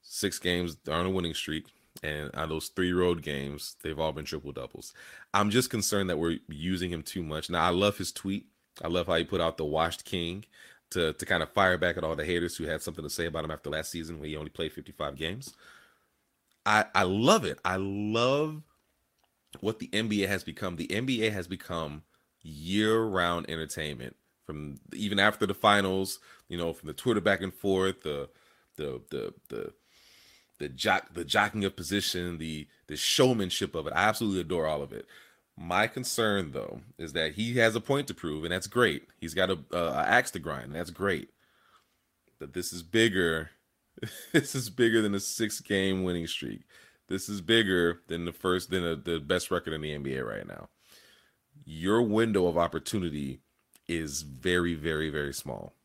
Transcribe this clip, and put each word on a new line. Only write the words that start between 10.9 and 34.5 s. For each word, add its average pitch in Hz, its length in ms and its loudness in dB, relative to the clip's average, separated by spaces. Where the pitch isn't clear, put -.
to - 120 -8
kind 85 180 2
of - 100 -6
fire 92 240 6
back 87 200 0
at 82 60 -4
all 80 120 -2
the 76 100 -4
haters 87 320 0
who 82 60 -6
had 78 180 -4
something 78 220 -8
to 73 80 -8
say 82 160 -2
about 78 180 -4
him 80 60 -6
after 76 180 -8
last 78 220 -4
season 82 280 -8
when 76 100 -8
he 76 80 -6
only 76 120 -8
played 80 240 -4
fifty-five 71 440 -8
games. 90 360 -6
I, 107 200 4
I 98 80 6
love 117 420 4
it. - 180 -4
I 92 120 0
love 117 880 0
what 107 180 -2
the - 160 -8
N 110 140 0
B 104 160 2
A 95 40 0
has 95 160 -2
become. 87 340 -6
The 85 140 -6
N 110 140 -2
B 120 220 0
A - 20 2
has 92 180 -4
become 82 540 -6
year-round 92 1080 0
entertainment. 76 680 -6
From 73 320 -10
even 101 260 -2
after 104 260 4
the 98 80 0
finals, 95 640 4
you 87 80 -6
know, 82 160 -2
from - 140 -12
the 78 60 -8
Twitter 110 280 2
back 95 200 4
and 95 120 -4
forth, 95 480 2
the, 71 280 -4
the, 67 220 -6
the, 52 220 -6
the, - 240 -8
the 73 120 -6
jock-, 95 440 0
the 85 100 -6
jocking 104 420 2
of 95 100 0
position, 87 640 -2
the, 78 280 -8
the 76 100 -8
showmanship 104 800 2
of 78 100 -2
it. 76 100 -4
I 95 120 6
absolutely 107 340 2
adore 82 240 0